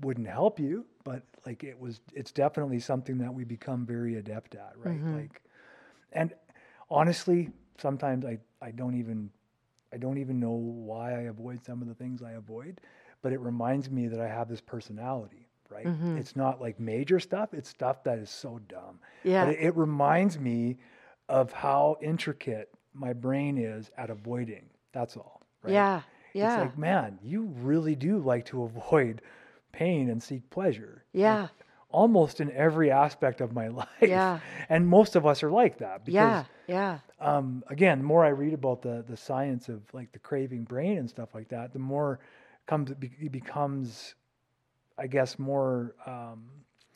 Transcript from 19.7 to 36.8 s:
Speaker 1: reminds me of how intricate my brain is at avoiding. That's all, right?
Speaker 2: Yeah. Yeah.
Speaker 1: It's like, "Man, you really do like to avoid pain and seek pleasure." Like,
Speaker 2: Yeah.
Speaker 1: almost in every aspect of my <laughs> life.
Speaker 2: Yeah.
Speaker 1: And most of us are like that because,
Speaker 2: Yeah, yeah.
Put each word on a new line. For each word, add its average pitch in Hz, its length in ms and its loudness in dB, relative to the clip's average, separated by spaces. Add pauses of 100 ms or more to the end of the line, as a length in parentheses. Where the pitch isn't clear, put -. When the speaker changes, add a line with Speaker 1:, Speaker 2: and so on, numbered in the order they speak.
Speaker 1:
reminds 156 600 4
me 120 400 0 (500)
of 131 240 4
how 143 480 2
intricate 147 680 -4 (240)
my 135 200 -6
brain 135 460 -2
is 110 400 -6
at 117 100 -8
avoiding. 113 600 -8 (220)
That's 123 240 -6
all, - 260 -20 (200)
right? 190 100 -2
Speaker 2:
Yeah. 196 300 4 (320)
Yeah. 202 140 0 (160)
Speaker 1:
It's 131 60 -2
like, 127 80 -12
"Man, 147 440 0
you 180 220 -4 (180)
really 156 320 2
do 160 240 0
like 127 280 0
to 123 180 -4
avoid 117 580 2 (480)
pain 160 400 0
and 113 100 -2
seek 131 300 -10
pleasure." 151 540 -2 (100)
Like, 185 60 2
Speaker 2:
Yeah. 208 260 4 (440)
Speaker 1:
almost 180 500 6
in 147 100 -2
every 151 400 4
aspect 139 500 4
of 120 120 -2
my 117 160 -4
<laughs> 113 120 -8
life. - 80 -8 (140)
Speaker 2:
Yeah. 185 380 6 (280)
Speaker 1:
And 165 200 6
most 196 260 10
of 151 120 6
us 147 180 6
are 151 80 2
like 220 260 6
that 98 260 -10
because, 170 100 -2
Speaker 2:
Yeah, 208 300 6 (220)
yeah. 180 320 -2 (220)